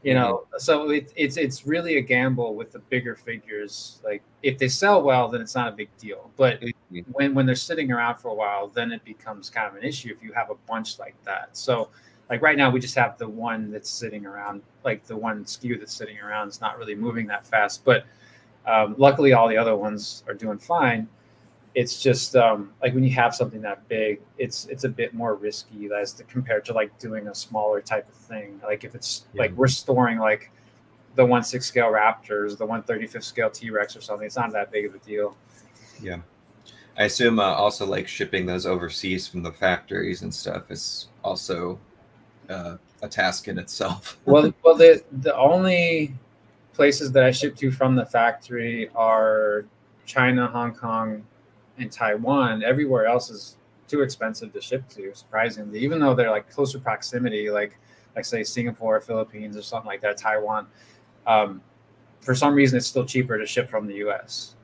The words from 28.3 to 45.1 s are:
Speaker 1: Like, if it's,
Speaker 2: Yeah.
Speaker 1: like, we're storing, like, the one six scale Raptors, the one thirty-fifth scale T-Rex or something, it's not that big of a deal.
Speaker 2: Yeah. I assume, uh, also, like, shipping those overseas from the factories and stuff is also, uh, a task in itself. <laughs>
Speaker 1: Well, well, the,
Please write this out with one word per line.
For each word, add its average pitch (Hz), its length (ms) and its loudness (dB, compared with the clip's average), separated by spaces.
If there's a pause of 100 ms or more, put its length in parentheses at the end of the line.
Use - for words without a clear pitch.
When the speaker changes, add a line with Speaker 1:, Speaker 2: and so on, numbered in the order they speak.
Speaker 1:
Like, 107 200 -6
if - 120 -16
it's, - 380 -10
Speaker 2:
Yeah. 123 100 -2
Speaker 1:
like, 104 120 0
we're 131 120 4
storing, 123 520 0
like, 107 320 -2 (640)
the 127 100 8
one 120 180 4
six 131 220 -6
scale 120 260 2
Raptors, 107 680 0
the 110 80 -6
one 110 180 -6
thirty-fifth 113 400 -8
scale 113 260 -2
T-Rex 107 460 -6
or 110 60 -18
something, 104 240 -10
it's 104 100 -12
not 117 160 -2
that 104 200 -4
big 104 140 -4
of 101 100 -10
a 98 40 -20
deal. 104 360 -6 (640)
Speaker 2:
Yeah. 90 160 -10 (800)
I 107 80 2
assume, 113 340 2
uh, 101 40 4
also, 98 420 0
like, 95 220 -4
shipping 92 380 -4
those 90 200 -4
overseas 90 640 -4
from 90 160 -10
the 85 80 -8
factories 90 720 -4
and 92 100 -10
stuff 90 380 -10
is - 360 -10 (160)
also, 92 560 -6 (720)
uh, 87 260 -10 (260)
a - 60 -10
task 92 400 -2
in 92 100 -6
itself. - 640 -6
<laughs> - 40 -10
Speaker 1:
Well, 151 360 8
well, 165 140 10
the, 160 260 12 (200)